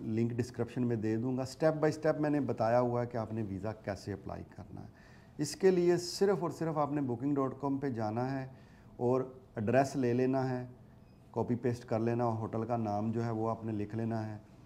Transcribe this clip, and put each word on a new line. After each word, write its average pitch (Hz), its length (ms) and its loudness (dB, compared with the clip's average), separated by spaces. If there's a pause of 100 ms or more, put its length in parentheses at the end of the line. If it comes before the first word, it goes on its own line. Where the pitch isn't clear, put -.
लिंक 117 280 0
डिस्क्रिप्शन 120 480 -2
में 120 180 0
दे 110 160 0
दूँगा। 127 320 -2
step 151 340 2
by 156 120 4
step 151 260 0
मैंने 147 260 2
बताया 117 320 2
हुआ 120 220 2
है 117 60 -2
कि 117 120 -4
आपने 110 260 -4
वीज़ा 98 280 -4 (120)
कैसे 101 280 -6
अप्लाई 87 300 -8 (140)
करना 95 240 -14
है। - 80 -14 (520)
इसके 190 300 4
लिए 175 280 6
सिर्फ़ 196 420 2
और 165 120 -2
सिर्फ 160 260 -2
आपने 147 240 0
booking 139 360 0
dot 131 240 -2
com 139 200 -2
पे 139 120 -2
जाना 113 340 0
है 131 220 -6 (500)
और 127 320 2 (260)
एड्रेस 123 380 4
ले 123 160 2
लेना 131 300 2
है, 127 260 -2 (640)
कॉपी 117 220 0
पेस्ट 120 300 -2
कर 113 160 0
लेना, 117 260 2
और 110 100 0
होटल 110 280 -2
का 117 120 -2
नाम 110 360 0
जो 117 100 -2
है 117 100 -2
वो 110 140 -2
आपने 110 260 -4
लिख 104 220 -4
लेना 113 260 -2
है, 107 200 -8 (260)